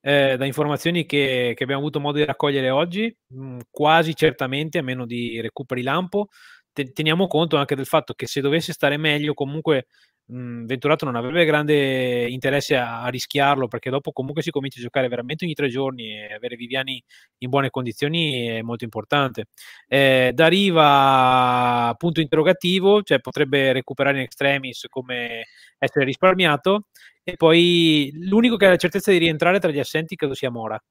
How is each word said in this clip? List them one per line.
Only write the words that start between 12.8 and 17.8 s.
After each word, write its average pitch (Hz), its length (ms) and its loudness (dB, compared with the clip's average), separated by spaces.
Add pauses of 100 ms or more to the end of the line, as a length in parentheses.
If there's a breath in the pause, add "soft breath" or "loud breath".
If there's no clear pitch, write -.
a 123 60 -4
rischiarlo, 135 580 0
perché 120 240 -8
dopo 143 200 -4
comunque 143 300 -6
si 160 100 -6
comincia 135 280 -8
a 120 40 -14
giocare 127 240 -2
veramente 123 380 -8
ogni 165 80 -4
tre 143 160 -2
giorni 123 480 -6
e 107 160 -14
avere 120 220 -10
Viviani 127 480 -8 (360 soft breath)
in 127 100 -8
buone 135 200 2
condizioni 135 760 -4